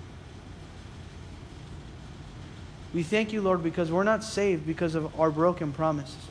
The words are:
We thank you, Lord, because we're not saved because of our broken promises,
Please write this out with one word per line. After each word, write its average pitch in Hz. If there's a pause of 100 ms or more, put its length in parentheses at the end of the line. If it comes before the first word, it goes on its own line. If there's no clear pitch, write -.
(3000)
We 170
thank 214
you, 214
Lord, 185
because 165
we're 185
not 214
saved 185
because 160
of 156
our 160
broken 160
promises, 151